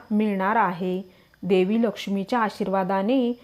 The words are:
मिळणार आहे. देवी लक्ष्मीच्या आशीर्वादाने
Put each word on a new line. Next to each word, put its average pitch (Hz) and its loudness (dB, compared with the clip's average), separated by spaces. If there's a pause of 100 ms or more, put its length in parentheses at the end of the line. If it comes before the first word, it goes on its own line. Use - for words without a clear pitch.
(120)
मिळणार 208 0
आहे. 185 0 (420)
देवी 190 2
लक्ष्मीच्या 196 -2
आशीर्वादाने 196 0 (100)